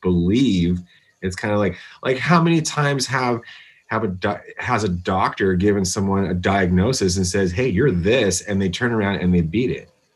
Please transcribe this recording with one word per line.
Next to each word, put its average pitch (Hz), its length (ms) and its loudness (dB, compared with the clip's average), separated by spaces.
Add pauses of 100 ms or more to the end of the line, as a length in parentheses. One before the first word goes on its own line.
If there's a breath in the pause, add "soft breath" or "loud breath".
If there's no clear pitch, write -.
believe, 90 760 2 (420 soft breath)
it's 92 120 -4
kinda 104 240 -2
like, 98 180 -2 (260 loud breath)
like, 131 160 -2
how 160 240 6
many 165 180 4
times 143 460 -2
have 123 340 -2 (540 loud breath)
have 110 160 -2
a - 20 -4 (120)
di-, 101 200 -2 (260)
has 110 140 0
a 95 80 0 (220)
doctor 104 340 0 (180)
giving 101 180 2
someone 98 400 0 (100)
a - 0 - (180)
diagnosis 95 680 2
and 92 160 0
says, 98 140 2 (100)
"Hey, 127 180 0
you're 117 180 2 (160)
this," 113 240 2 (140)
and 101 120 -2
they 95 100 0 (100)
turn 120 160 0
around 98 260 0
and 90 120 2
they 85 100 2 (120)
beat 92 240 0
it. - 80 -20 (260)